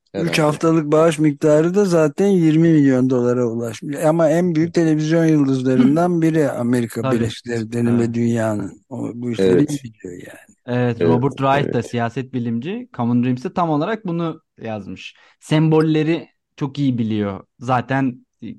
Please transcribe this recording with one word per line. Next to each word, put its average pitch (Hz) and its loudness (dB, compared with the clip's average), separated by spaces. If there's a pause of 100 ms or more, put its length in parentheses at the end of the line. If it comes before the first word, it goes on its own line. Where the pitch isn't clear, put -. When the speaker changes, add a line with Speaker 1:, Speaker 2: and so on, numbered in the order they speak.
(140)
Speaker 1:
herhalde. 160 -2
Speaker 2:
haftalık 151 0
bağış 156 4
miktarı 151 2
da 208 4
zaten 170 2
yirmi 165 4
milyon 135 4
dolara 123 0
ulaşmış. 117 -6
Ama 160 2
en 175 0
büyük 165 0
televizyon 160 2
yıldızlarından 143 2
biri 160 2
Amerika 120 -2
Speaker 3:
Tabii. 131 0
Speaker 2:
Birleşik 113 -4
Devletleri'nin 117 -4
Speaker 3:
Evet. 117 2
Speaker 2:
ve 117 -6
dünyanın. 110 -2
O, 117 -10
bu 120 -8
işleri 107 2
Speaker 1:
Evet. 92 2
Speaker 2:
iyi 147 -6
biliyor 113 -16
yani. - -20 (100)
Speaker 3:
Evet, 123 -2
Speaker 1:
Evet, 85 2
Speaker 3:
Robert 123 0
Wright 135 0
da 117 0
Speaker 1:
evet. 113 -6
Speaker 3:
siyaset 123 -6
bilimci. 127 -6
Common 120 0
Dreams'te 127 -4
tam 175 -2
olarak 185 -4
bunu 165 -6 (220)
yazmış. 98 -12 (260)
Sembolleri 156 0 (280)
çok 139 -6
iyi 131 0
biliyor. 104 -4 (140)
Zaten 127 -2 (340)